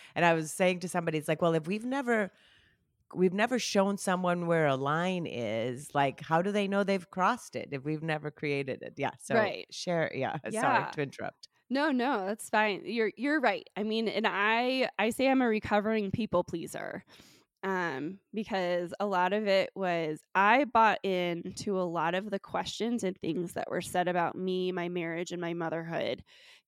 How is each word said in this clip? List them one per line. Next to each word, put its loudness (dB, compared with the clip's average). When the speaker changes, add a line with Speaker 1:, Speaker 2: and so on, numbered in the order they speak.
Speaker 1:
and 4
I 6
was 0
saying 2
to -6
somebody, -2
it's -4
like, 0
"Well, 4
if 0
we've -4
never, 0
we've 4
never 2
shown 2
someone 0
where 4
a 4
line 0
is, -4
like, 2
how 2
do 0
they 0
know 2
they've -2
crossed 0
it -6
if -6
we've -2
never -4
created -4
it?" -12
Yeah, -2
so -2
Speaker 2:
Right. 0
Speaker 1:
share, -2
yeah, -2
<laughs> -6
sorry -6
Speaker 2:
Yeah. 0
Speaker 1:
to -4
interrupt. -8
Speaker 2:
No, 0
no, 0
that's -6
fine. 2
You're, 0
you're 0
right. 2
I -2
mean, 0
and 0
I, 2
I 2
say 2
I'm 4
a 4
recovering 0
people 0
pleaser, -8
um, -2
because -2
a 0
lot 2
of 0
it 4
was, -2
I 6
bought 4
into -2
a 0
lot 0
of -4
the -4
questions -4
and -2
things -2
that -4
were 0
said 0
about 0
me, -2
my -2
marriage, -4
and -6
my -4
motherhood, -4